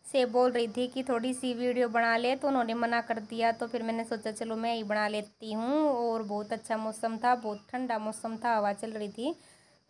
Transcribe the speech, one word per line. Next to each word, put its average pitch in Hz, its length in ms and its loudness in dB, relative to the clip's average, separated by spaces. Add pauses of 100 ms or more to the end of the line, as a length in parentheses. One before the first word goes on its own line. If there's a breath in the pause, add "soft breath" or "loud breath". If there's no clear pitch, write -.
से 254 220 2
बोल 247 240 4
रही 240 180 0
थी 247 200 0
कि 262 140 -4
थोड़ी 254 320 0
सी 254 200 -2
वीडियो 240 340 2
बना 226 280 4
ले, 247 200 2
तो 285 120 0
उन्होंने 233 280 2
मना 233 260 2
कर 226 180 -2
दिया। 226 320 0
तो 233 140 -4
फिर 226 160 -4
मैंने 226 220 -2
सोचा 226 280 -4
चलो 226 240 -4
मैं 233 180 -2
ही 226 100 -4
बना 208 240 0
लेती 208 440 -6
हूँ। 240 320 0
और 233 400 2
बहुत 208 280 -4
अच्छा 220 240 -2
मौसम 220 400 -2
था, 247 200 4
बहुत 214 240 -6 (100)
ठंडा 247 280 -2
मौसम 220 380 -4
था, 233 200 0
हवा 202 180 2
चल 226 180 -8
रही 208 180 -6
थी। 262 240 -4 (540 soft breath)